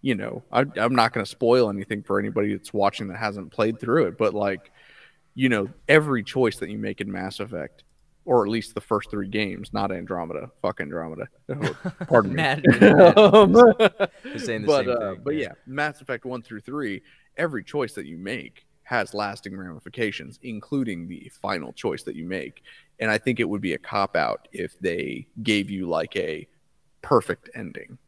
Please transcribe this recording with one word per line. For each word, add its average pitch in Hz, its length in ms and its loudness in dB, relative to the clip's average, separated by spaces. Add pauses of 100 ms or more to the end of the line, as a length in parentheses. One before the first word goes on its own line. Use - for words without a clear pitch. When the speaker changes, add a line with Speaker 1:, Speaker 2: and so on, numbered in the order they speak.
Speaker 1:
you 131 80 0
know, 110 380 -6
I, 127 140 2 (100)
I'm 117 180 0
not 113 200 4
gonna 107 120 -2
spoil 120 420 4
anything 101 360 -6
for 98 160 0
anybody 104 360 -2
that's - 160 -14
watching 98 360 0
that 95 100 -10
hasn't 104 340 -8
played 110 280 -2
through 127 260 2
it, 87 140 -6
but, 107 160 0
like, 101 360 -4 (640)
you 131 160 0
know, 104 180 0 (200)
every 143 360 4
choice 120 340 -2
that 85 120 -10
you 107 80 -10
make 104 240 -8
in 101 100 -8
Mass 95 280 -8
Effect, 90 440 -10 (400)
or 123 220 4
at 98 60 -4
least 113 240 -6
the 101 60 -8
first - 280 -4
three 98 180 -6
games, 98 460 -6
not 104 180 -4
Andromeda, 87 600 -8 (100)
fuck - 180 -4
Andromeda. 80 480 -8 (220)
<laughs> 131 100 -4
Oh, 147 160 -4 (320)
pardon 110 260 4
me. - 20 -4
Speaker 2:
Mad, 147 320 0
mad. 170 500 10
Speaker 1:
<laughs> - 0 -
Um, 202 360 10
Speaker 2:
They're 226 840 6
saying 113 240 -4
the 104 60 -2
Speaker 1:
but, 139 180 4
Speaker 2:
same 127 100 -2
Speaker 1:
uh, 107 180 -4
Speaker 2:
thing, 87 100 -14
Speaker 1:
but 143 100 -4
Speaker 2:
yeah. 156 80 -4
Speaker 1:
yeah, 107 100 -6 (140)
Mass 147 360 -6
Effect 127 220 -8
one 127 200 -10
through 107 180 -14
three, 123 400 -8 (360)
every 147 260 -4
choice 135 300 -6
that 82 120 -12
you 80 120 -14
make 98 480 -12 (180)
has 113 320 -4
lasting 98 420 -8
ramifications, 98 840 -10
including 110 640 -6
the 87 240 -16 (100)
final 90 320 -6
choice - 300 -6
that - 120 -10
you 80 100 -10
make. 87 360 -10 (380)
And 113 100 -2
I 107 80 2
think 120 220 -2
it 117 100 0
would 101 120 -4
be 90 120 -4
a 65 60 -6
cop-out 82 720 -2
if - 280 -10
they 85 460 -6 (160)
gave 104 300 0
you, 92 160 -6
like, 82 280 -4
a 80 320 -6 (540)
perfect - 540 0
ending 123 420 -14 (100)